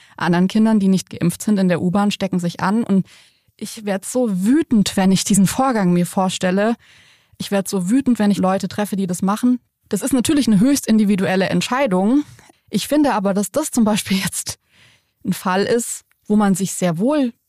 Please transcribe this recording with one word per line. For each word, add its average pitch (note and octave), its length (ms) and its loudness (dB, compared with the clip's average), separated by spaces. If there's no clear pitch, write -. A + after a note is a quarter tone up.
anderen F3 320 2
Kindern, A3 320 2
die F#3+ 80 2
nicht F#3 200 0
geimpft - 320 -4
sind, G#3 180 0
in F#3 100 2
der E3+ 120 0
U-Bahn, G3+ 300 0
stecken F#3 280 -4
sich F3 200 -6
an. G#3 240 -2
Und G3 240 0
ich G#3+ 300 -14
werd G3 180 -4
so A3 400 -2
wütend, A#3+ 540 2
wenn F#3+ 160 4
ich F3+ 100 0
diesen G3 240 2
Vorgang A3 460 0
mir F3 120 2
vorstelle. F#3+ 720 -2
Ich - 140 -10
werd G3 180 -2
so F#3 200 -2
wütend, B3+ 300 2
wenn G#3 120 2
ich G3 60 0
Leute F#3 300 0
treffe, G#3 300 -6
die G3 100 -2
das F3 140 -6
machen. A3+ 380 0
Das G3+ 140 -4
ist B3 120 -2
natürlich C#4 340 2
eine A3 120 6
höchst C4+ 280 2
individuelle G3 600 2
Entscheidung. A3 760 0
Ich - 200 -4
finde C#4+ 240 2
aber, G3 200 0
dass G3+ 160 -2
das D4+ 220 -4
zum A#3 140 2
Beispiel G3+ 320 0
jetzt - 420 -8
ein G3 80 -2
Fall F#3+ 320 -2
ist, - 380 -4
wo G#3+ 100 0
man G#3 180 4
sich F3+ 200 -2
sehr F3 240 -2
wohl B3+ 340 0